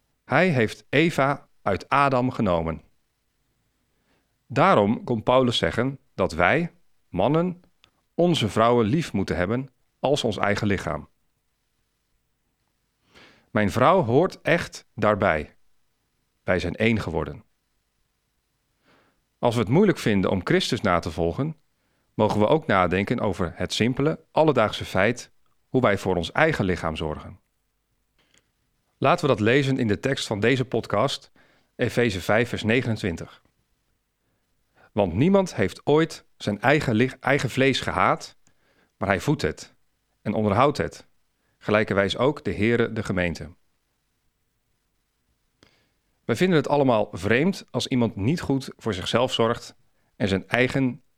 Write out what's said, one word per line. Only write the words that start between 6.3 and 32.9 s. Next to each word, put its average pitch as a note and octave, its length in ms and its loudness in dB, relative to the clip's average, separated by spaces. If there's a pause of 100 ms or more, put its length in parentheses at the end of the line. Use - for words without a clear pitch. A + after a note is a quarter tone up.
wij, G#2 400 0 (360)
mannen, D#3+ 520 0 (540)
onze D3+ 340 2
vrouwen A2+ 380 2
lief D3+ 260 -2
moeten F#2 240 -2
hebben A2+ 320 -4 (300)
als C#3 260 -2
ons G#2 120 -4
eigen G2+ 300 0
lichaam. E2 420 -4 (2500)
"Mijn G#2 200 0
vrouw D#3 320 4
hoort C3+ 380 0
echt - 540 -4
daarbij. G2 600 0 (840)
Wij F#2 160 0
zijn E2+ 160 -6
één A2 260 -2
geworden." D2+ 440 -8 (1900)
Als A#2+ 160 0
we A#2+ 60 0
het G2+ 100 -2
moeilijk F3+ 280 2
vinden G2 320 0
om F#2+ 140 -2
Christus D3+ 360 -2
na F2+ 180 2
te E2+ 120 -4
volgen, F2+ 460 -4 (580)
mogen G#2+ 260 2
we G#2 60 4
ook D3+ 200 2
nadenken G2 540 2
over F#2+ 360 -4
het F2+ 160 -6
simpele, C3+ 580 -2
alledaagse B2+ 540 2
feit G#2 480 -2 (360)
hoe C3 120 -2
wij G#2 180 2
voor F#2 180 -2
ons E2+ 160 -4
eigen D3+ 320 0
lichaam E2 320 -4
zorgen. D#2 440 -10 (1600)
Laten C#3 300 2
we B2+ 60 2
dat G2+ 60 -2
lezen C3 380 2
in A#2+ 100 -2
de G2 120 -2
tekst C3+ 260 -4
van G2+ 140 -4
deze B2 240 0
podcast, A#2 640 -4 (460)
Efeze A#2 440 0
vijf, A2+ 280 0
vers - 140 -8
negenentwintig. A2 800 -4 (1500)